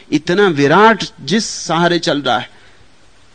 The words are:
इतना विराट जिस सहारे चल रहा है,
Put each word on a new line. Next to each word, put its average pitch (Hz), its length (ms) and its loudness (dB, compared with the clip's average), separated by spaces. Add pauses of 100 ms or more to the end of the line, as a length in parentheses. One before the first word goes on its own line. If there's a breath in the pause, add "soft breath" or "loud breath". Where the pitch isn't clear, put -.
(120)
इतना 180 360 0
विराट 175 560 2 (180)
जिस 175 240 -2
सहारे 170 540 -2
चल 147 220 -2
रहा 123 180 -2
है, 120 100 -10 (840 soft breath)